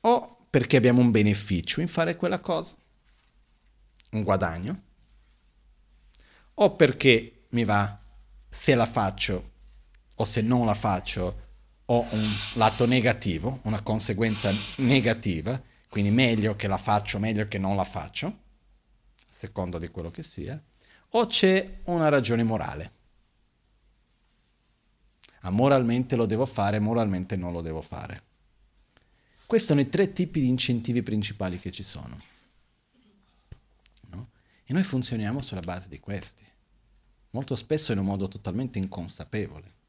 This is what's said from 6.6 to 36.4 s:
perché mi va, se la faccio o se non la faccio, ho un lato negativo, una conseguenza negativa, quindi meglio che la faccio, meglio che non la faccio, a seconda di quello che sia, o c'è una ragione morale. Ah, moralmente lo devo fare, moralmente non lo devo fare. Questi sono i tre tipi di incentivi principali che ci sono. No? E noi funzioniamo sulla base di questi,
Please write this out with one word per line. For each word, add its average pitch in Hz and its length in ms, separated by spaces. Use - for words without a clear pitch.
perché 127 760
mi 120 120
va, 101 340
se - 260
la 117 120
faccio 98 680
o 110 100
se 110 180
non 120 220
la 107 100
faccio, 95 680
ho 120 220
un 107 240
lato 110 320
negativo, 113 760
una 107 200
conseguenza 107 720
negativa, 113 840
quindi 101 220
meglio 110 460
che 107 120
la 95 100
faccio, 104 400
meglio 107 300
che 104 100
non 95 180
la 95 80
faccio, - 420
a 202 60
seconda 90 500
di 82 100
quello 82 220
che 82 120
sia, 113 400
o 233 160
c'è 190 600
una 170 220
ragione 120 340
morale. 110 500
Ah, 92 100
moralmente 127 680
lo 117 100
devo 110 200
fare, 104 320
moralmente 104 580
non 87 160
lo 85 80
devo 80 220
fare. - 400
Questi 226 220
sono 143 120
i 135 100
tre 196 220
tipi 160 280
di 127 80
incentivi 123 540
principali 101 560
che 92 120
ci - 120
sono. 64 340
No? 90 220
E - 80
noi 180 100
funzioniamo 127 600
sulla 92 180
base 90 280
di 76 120
questi, - 440